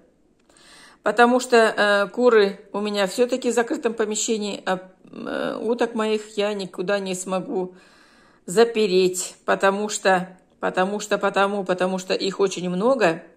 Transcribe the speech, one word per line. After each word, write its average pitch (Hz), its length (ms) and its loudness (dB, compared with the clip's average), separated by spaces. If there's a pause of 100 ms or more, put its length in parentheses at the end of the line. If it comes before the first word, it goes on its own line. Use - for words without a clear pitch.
(1040)
Потому 240 360 4
что, 240 180 2
э, 208 500 4
куры 214 520 4 (140)
у 202 60 -4
меня 202 260 -2
всё-таки 247 460 0
в - 20 -4
закрытом 233 400 -2
помещении, 214 720 -4
а, 185 140 -2 (320)
э, - 500 -6
уток 233 320 -2
моих 214 420 -4
я 202 200 -2
никуда 190 420 -4
не 190 160 -6
смогу 185 640 -6 (720)
запереть, 185 880 2 (100)
потому 196 440 2
что, 180 500 0 (200)
потому 196 400 -2
что, 202 200 -2
потому, 196 460 0
потому 185 340 -2
что 185 160 -4
их 190 240 -4
очень 190 280 0
много, 185 560 2 (140)